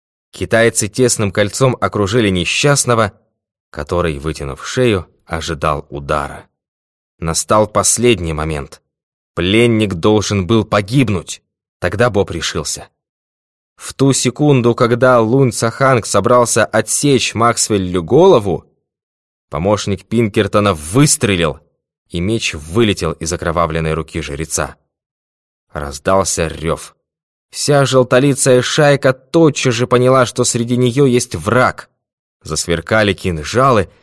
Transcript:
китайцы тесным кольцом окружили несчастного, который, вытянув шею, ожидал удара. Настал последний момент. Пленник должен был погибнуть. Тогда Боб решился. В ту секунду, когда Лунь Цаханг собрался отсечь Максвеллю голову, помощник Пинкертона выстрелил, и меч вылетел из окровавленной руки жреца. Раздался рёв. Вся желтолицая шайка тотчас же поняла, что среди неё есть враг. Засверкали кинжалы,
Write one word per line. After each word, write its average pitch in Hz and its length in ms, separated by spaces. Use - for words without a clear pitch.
китайцы 113 560
тесным 113 440
кольцом 107 480
окружили 104 500
несчастного, 110 840
который, 82 480
вытянув 71 480
шею, 110 400
ожидал 78 640
удара. 73 580
Настал 104 500
последний 101 640
момент. 76 480
Пленник 107 600
должен 101 520
был 110 180
погибнуть. 104 760
Тогда 107 300
Боб 98 220
решился. - 580
В - 160
ту 135 200
секунду, 127 640
когда 120 460
Лунь 123 300
Цаханг 120 540
собрался 113 600
отсечь - 680
Максвеллю 101 680
голову, 113 640
помощник 95 560
Пинкертона 104 680
выстрелил, 87 880
и 87 100
меч 104 360
вылетел 85 560
из 82 200
окровавленной 80 640
руки 78 260
жреца. 73 560
Раздался 85 760
рёв. 76 480
Вся 139 340
желтолицая 127 760
шайка 143 520
тотчас 143 640
же 120 120
поняла, 127 380
что - 180
среди 117 320
неё 123 300
есть 123 300
враг. 104 540
Засверкали 87 720
кинжалы, 95 760